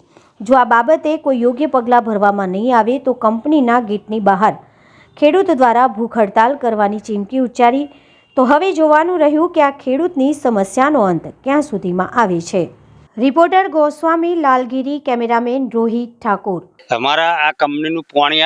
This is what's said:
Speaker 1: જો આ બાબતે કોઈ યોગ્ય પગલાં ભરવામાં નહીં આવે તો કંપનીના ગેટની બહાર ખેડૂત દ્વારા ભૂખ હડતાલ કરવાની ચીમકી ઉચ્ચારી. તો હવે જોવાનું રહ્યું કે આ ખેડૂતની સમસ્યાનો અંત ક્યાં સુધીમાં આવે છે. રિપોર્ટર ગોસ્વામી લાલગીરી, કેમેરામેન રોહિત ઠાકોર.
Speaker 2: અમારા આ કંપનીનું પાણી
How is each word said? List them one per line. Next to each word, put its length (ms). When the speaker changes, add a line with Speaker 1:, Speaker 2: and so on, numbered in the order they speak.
Speaker 1:
જો 200
આ 80
બાબતે 500
કોઈ 220
યોગ્ય 320
પગલાં 320
ભરવામાં 480
નહીં 240
આવે 240
તો 140
કંપનીના 640
ગેટની 320
બહાર 340
ખેડૂત 400
દ્વારા 320
ભૂખ 320
હડતાલ 420
કરવાની 440
ચીમકી 400
ઉચ્ચારી. 420
તો 80
હવે 300
જોવાનું 480
રહ્યું 340
કે 60
આ 180
ખેડૂતની 540
સમસ્યાનો 720
અંત 180
ક્યાં 240
સુધીમાં 540
આવે 260
છે. 160
રિપોર્ટર 540
ગોસ્વામી 680
લાલગીરી, 640
કેમેરામેન 760
રોહિત 460
ઠાકોર. 420
Speaker 2:
અમારા 520
આ 100
કંપનીનું 600
પાણી 320